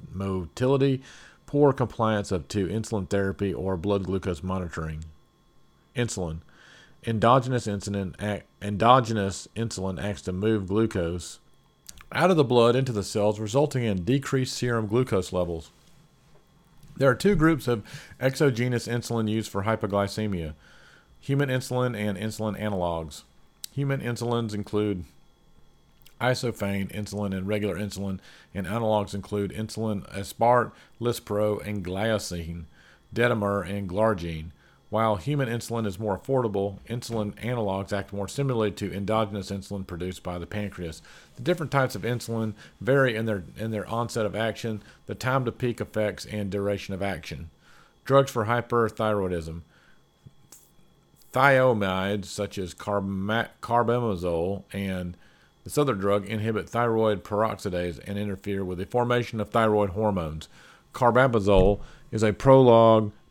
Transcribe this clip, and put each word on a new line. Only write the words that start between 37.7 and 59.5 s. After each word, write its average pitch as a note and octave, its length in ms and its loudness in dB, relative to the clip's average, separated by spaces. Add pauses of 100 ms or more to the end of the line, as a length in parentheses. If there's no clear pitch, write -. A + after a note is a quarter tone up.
act G2 180 -4
more G2+ 160 -6
similarly A#2+ 440 0
to G2 200 -6
endogenous G2+ 600 -2
insulin G2 340 -8
produced F2+ 380 -8
by F2 160 -6
the E2+ 80 -8
pancreas. F#2 560 -8 (320)
The A#2+ 80 -14
different E3+ 280 -2
types C3+ 220 0
of G2 80 -8
insulin A2+ 540 -4 (260)
vary B2+ 340 4
in A2+ 120 -2
their, G2+ 160 -2 (120)
in A2 140 -6
their G#2 180 -4
onset A2+ 380 -2
of F#2 100 -4
action, A2 460 -4 (240)
the A2+ 80 -10
time C3 320 0
to A#2 60 0
peak A#2+ 280 -4
effects, G#2 460 -4
and G#2 240 -6
duration G2 460 -4
of F#2 80 -4
action. E2 480 -8 (520)
Drugs C3+ 280 4
for A2 140 0
hyperthyroidism. G#2+ 1160 0 (1700)
Thioamides, G#2+ 920 4
such G2+ 320 -6
as F2+ 160 -6
carma-, G2+ 760 -2 (120)
carbimazole G2+ 1040 0 (100)
and F#2 420 -4 (480)
this - 140 -6
other C#3 160 2
drug, G2+ 320 0
inhibit G#2+ 420 -2
thyroid A2 560 0
peroxidase G2 840 -2
and G2+ 100 -6
interfere G2 480 -4
with F2+ 140 -6
the F#2+ 80 -6
formation A#2+ 520 0
of G#2 120 -4